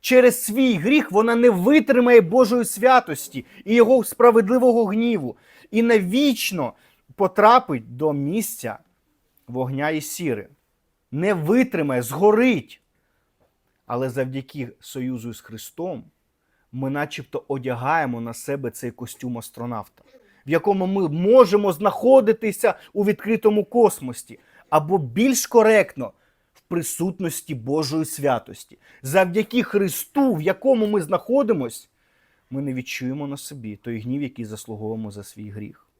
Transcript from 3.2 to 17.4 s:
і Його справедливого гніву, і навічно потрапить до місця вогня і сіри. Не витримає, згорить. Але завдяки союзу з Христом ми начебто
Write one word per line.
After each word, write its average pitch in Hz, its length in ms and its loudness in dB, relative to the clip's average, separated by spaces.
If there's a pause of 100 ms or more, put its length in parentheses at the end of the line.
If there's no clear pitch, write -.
і 208 100 0
Його 233 300 6
справедливого 233 800 4
гніву, 208 520 -2 (340)
і 220 120 0
навічно 220 920 0 (420)
потрапить 190 800 2
до 151 160 -2
місця 143 640 -6 (720)
вогня 131 420 -4
і 156 100 -4
сіри. 135 480 -8 (600)
Не 180 240 -2
витримає, 165 680 0
згорить. 202 800 0 (1040)
Але 123 240 -6
завдяки 131 580 -8 (120)
союзу 123 540 -8
з - 60 -20
Христом 113 640 -12 (680)
ми 135 180 -6
начебто 143 580 -8